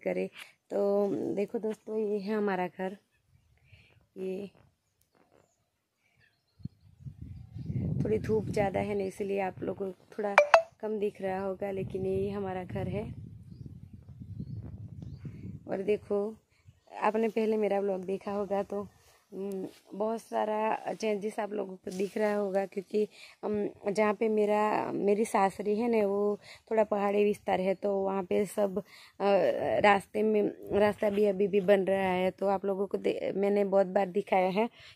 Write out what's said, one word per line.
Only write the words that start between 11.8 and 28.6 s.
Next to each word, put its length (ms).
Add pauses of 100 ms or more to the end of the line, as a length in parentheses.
ये 240
हमारा 340
घर 240
है। 160 (2750)
और 160
देखो 380 (680)
आपने 380
पहले 260
मेरा 240
व्लॉग 240
देखा 280
होगा 320
तो, 220 (460)
हम्म, 340 (280)
बहुत 260
सारा 720
चेंजेस 480
आप 120
लोगों 240
को 140
दिख 280
रहा 160
होगा 320
क्योंकि, 400 (380)
हम्म, 480
जहाँ 220
पे 140
मेरा, 640
मेरी 320
सासरी 520
है 140
ना 160
वो 320 (320)
थोड़ा 140
पहाड़ी 400
विस्तार 360
है 140
तो 200
वहाँ 280
पे 240
सब, 320